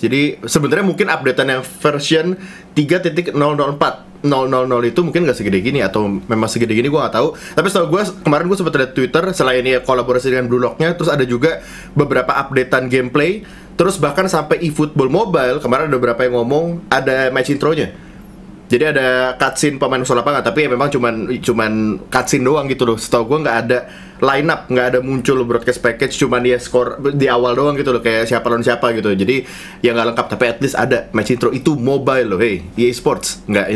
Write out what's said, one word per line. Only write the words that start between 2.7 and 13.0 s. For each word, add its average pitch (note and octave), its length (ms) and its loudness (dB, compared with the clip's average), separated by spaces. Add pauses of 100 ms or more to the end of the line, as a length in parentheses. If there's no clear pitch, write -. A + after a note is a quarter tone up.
tiga D3+ 240 2
titik F3 320 -4
nol D3 240 0
nol C#3+ 240 -2
empat C#3+ 240 -2 (160)
nol C3+ 320 2
nol B2+ 160 2
nol A#2+ 160 2
itu A#2+ 160 0
mungkin E3+ 240 0
nggak C3 140 0
segede G2 260 0
gini, C3+ 160 0
atau G#2+ 240 0
memang G#2 400 -2
segede A2 320 0
gini C3+ 160 0
gue D3+ 80 2
nggak A2+ 160 -4
tahu. D3+ 160 0
Tapi - 400 -2
setahu F3 160 2
gue, F#3 140 0 (180)
kemarin D#3 240 2
gue F#3 160 0
sempet D#3 160 -2
liat B2+ 160 0
Twitter, C3+ 400 0
selain B2+ 320 2
ya B2+ 160 2
kolaborasi B2+ 480 0
dengan B2+ 240 0
Blue B2 80 2
Lock-nya, D#3+ 320 0
terus E3+ 160 -2
ada D3 160 2
juga A#2+ 400 0 (320)
beberapa C3 400 2
update-an C3 560 0
gameplay, C#3+ 560 0 (320)